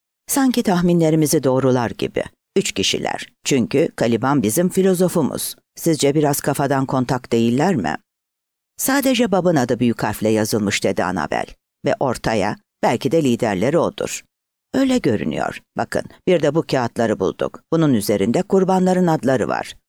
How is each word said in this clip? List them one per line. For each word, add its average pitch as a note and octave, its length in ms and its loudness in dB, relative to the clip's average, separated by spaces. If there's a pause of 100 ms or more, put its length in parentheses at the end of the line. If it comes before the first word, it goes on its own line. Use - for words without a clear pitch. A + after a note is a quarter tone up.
(280)
Sanki C4 340 2
tahminlerimizi E3 800 2
doğrular B2+ 460 2
gibi. - 340 -4 (320)
Üç - 160 0
kişiler. - 600 -4 (120)
Çünkü C#3 440 0 (120)
Caliban A#2+ 420 2
bizim E3+ 260 0
filozofumuz. F3+ 880 0 (200)
Sizce C#3+ 380 0
biraz D3 260 2
kafadan C#3 460 0
kontak B2+ 460 -2
değiller A#2+ 440 2
mi? D2+ 200 -4 (800)
Sadece B3+ 560 0
Bob'un F3+ 240 2
adı A#2+ 220 0
büyük A#2+ 240 0
harfle G#2+ 260 -2
yazılmış G#2+ 560 0
dedi G2 200 0
Annabel. E2+ 420 -4 (380)
Ve C#3+ 160 0
ortaya, A2 560 -2 (260)
belki C3 300 -2
de E3 100 2
liderleri A#2+ 560 0
odur. - 460 -4 (500)
Öyle B3+ 240 0
görünüyor. D2+ 640 -4 (140)
Bakın, - 280 -4 (220)
bir F3 160 2
de D3 120 2
bu D#3+ 160 0
kağıtları A#2 500 -2
bulduk. - 420 -4 (100)
Bunun D#3+ 220 2
üzerinde G#2+ 480 0
kurbanların F#3 640 2
adları C3 420 0
var. - 280 -6 (120)